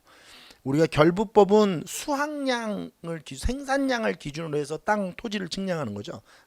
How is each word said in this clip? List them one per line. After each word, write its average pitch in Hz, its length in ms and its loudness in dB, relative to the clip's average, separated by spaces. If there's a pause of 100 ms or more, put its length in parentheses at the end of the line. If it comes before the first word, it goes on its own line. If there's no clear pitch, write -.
(640)
우리가 147 240 2
결부법은 196 1000 4
수확량을 233 1400 -4
기-, 135 140 -14
생산량을 262 800 -2
기준으로 151 420 -6
해서 147 200 -4
땅 202 380 -2
토지를 202 320 -6
측량하는 160 460 -4
거죠. 101 280 -10 (260)